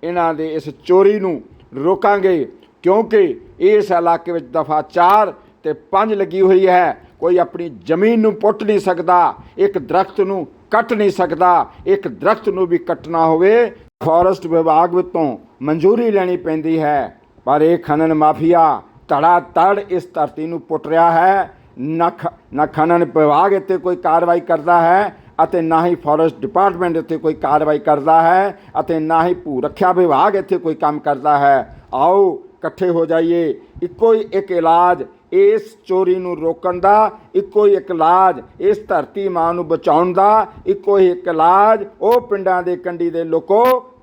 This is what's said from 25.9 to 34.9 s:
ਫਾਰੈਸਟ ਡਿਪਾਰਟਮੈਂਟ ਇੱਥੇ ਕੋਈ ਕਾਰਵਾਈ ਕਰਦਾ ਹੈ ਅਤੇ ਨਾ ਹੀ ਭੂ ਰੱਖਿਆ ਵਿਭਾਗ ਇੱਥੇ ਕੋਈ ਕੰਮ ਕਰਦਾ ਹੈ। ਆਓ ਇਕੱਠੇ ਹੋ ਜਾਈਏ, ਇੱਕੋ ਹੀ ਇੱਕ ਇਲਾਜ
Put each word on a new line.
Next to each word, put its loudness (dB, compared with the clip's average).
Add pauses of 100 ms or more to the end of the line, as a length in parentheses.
ਫਾਰੈਸਟ -2
ਡਿਪਾਰਟਮੈਂਟ -2
ਇੱਥੇ -6
ਕੋਈ -4
ਕਾਰਵਾਈ 0
ਕਰਦਾ 2
ਹੈ 0 (220)
ਅਤੇ -4
ਨਾ 0
ਹੀ -2
ਭੂ -8
ਰੱਖਿਆ -2
ਵਿਭਾਗ 2
ਇੱਥੇ -4
ਕੋਈ -4
ਕੰਮ -4
ਕਰਦਾ 0
ਹੈ। 0 (180)
ਆਓ 2 (200)
ਇਕੱਠੇ -6
ਹੋ 0
ਜਾਈਏ, -2 (280)
ਇੱਕੋ 0
ਹੀ 0
ਇੱਕ -4
ਇਲਾਜ 2 (280)